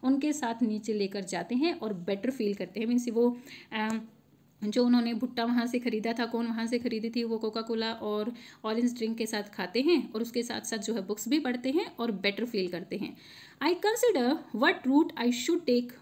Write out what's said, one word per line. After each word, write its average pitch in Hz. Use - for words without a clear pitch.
उनके 277
साथ 233
नीचे 214
लेकर 202
जाते 180
हैं 311
और 220
बेटर 196
फील 208
करते 196
हैं। 226
मीन्स 240
वो, 240
अ, 220
जो 226
उन्होंने 240
भुट्टा 233
वहाँ 240
से 247
ख़रीदा 226
था, 233
कौन 233
वहाँ 226
से 233
ख़रीदी 226
थी, 233
वो 226
Coca-Cola 226
और 214
ऑरेंज 240
ड्रिंक 226
के 226
साथ 214
खाते -
हैं 311
और 220
उसके 233
साथ 220
साथ -
जो 214
है 190
बुक्स 214
भी 302
पढ़ते 254
हैं 370
और 233
बेटर 202
फील 185
करते 180
हैं। -
I 285
consider 359
what 294
route 294
I 240
should 339
take 247